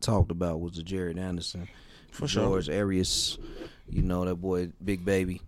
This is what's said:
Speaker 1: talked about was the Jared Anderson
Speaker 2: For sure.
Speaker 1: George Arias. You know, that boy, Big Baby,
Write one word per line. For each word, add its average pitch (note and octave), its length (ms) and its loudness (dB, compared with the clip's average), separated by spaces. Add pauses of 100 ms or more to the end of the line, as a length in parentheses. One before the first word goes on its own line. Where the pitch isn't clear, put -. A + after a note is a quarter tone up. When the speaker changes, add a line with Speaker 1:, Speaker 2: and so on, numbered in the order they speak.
Speaker 1:
talked G2 300 4
about E2+ 280 0
was E2+ 140 -4
the E2 100 -8
Jared F2 360 -4
Anderson F2+ 480 -4 (440)
Speaker 2:
For - 160 -4
sure. G#2+ 160 2 (180)
Speaker 1:
George D2 80 -4
Arias. F#2 680 2 (520)
You - 120 2
know, F2+ 240 2
that F2+ 120 0
boy, F2+ 320 0 (140)
Big F#2 220 -2
Baby, F#2 420 2